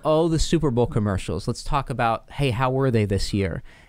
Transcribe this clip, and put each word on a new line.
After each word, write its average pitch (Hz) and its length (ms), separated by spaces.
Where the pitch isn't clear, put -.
"Oh, 156 220
the 160 120
Super 156 300
Bowl 117 160
commercials. 101 640
Let's 120 160
talk 143 260
about, 117 440
hey, 139 180
how 127 180
were 131 220
they 110 140
this 98 280
year?" 98 300